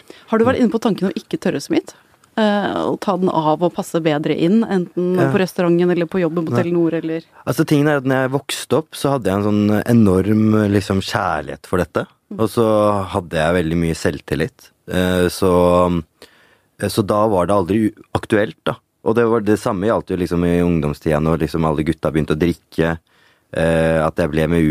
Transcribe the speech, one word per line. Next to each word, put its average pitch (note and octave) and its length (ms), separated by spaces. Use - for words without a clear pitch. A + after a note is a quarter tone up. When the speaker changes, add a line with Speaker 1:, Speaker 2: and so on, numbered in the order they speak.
Speaker 1:
Har A3 100
du A3+ 60
vært - 100
inne A#3 160
på A3+ 80
tanken G3 300
å - 20
ikke - 240
tørre, D#3 240
Sumit? - 300
Eh, G#3 420
å F2+ 180
ta - 220
den F#3 100
av D#3 320
og F3 140
passe F3+ 260
bedre D#3 320
inn, G3+ 300
enten F3+ 560
Speaker 2:
Ja. D#3 100
Speaker 1:
på C3+ 140
restauranten F3 500
eller E3+ 160
på F#3 140
jobben E3 240
på - 80
Speaker 2:
Nei. F3+ 80
Speaker 1:
Telenor, E3+ 340
eller D#3+ 240
Speaker 2:
Altså, D3+ 220
tingen D3 240
er C#3+ 80
at B2+ 80
når C3 160
jeg C3 100
vokste - 460
opp, - 160
så C#3 180
hadde A2 160
jeg F#2+ 80
en G2+ 80
sånn G#2 380
enorm, G#2+ 640
liksom, G2 320
kjærlighet D#2 640
for F2+ 140
dette. - 240
Speaker 1:
Mm. G2 100
Speaker 2:
Og A2 80
så A#2 160
hadde E2+ 240
jeg D#2+ 220
veldig D#2+ 180
mye E2 220
selvtillit. - 720
Eh, F2+ 400
så, F#2 240
eh, G2+ 100
så A2 160
da G#2 220
var F#2 180
det G2 100
aldri G2+ 360
u-, - 120
aktuelt, - 480
da. - 160
Og A2+ 100
det A#2 140
var A2+ 160
det G#2 160
samme G#2 240
gjaldt A2+ 240
jo F#2 80
liksom F2 280
i F2 100
ungdomstida, D2+ 560
når D#2+ 240
liksom D#2+ 200
alle D2+ 200
gutta D#2 260
begynte D2+ 220
å D2+ 80
drikke, E2+ 540
eh, E2 500
at D#2+ 140
jeg D#2+ 160
ble D#2 160
med E2 220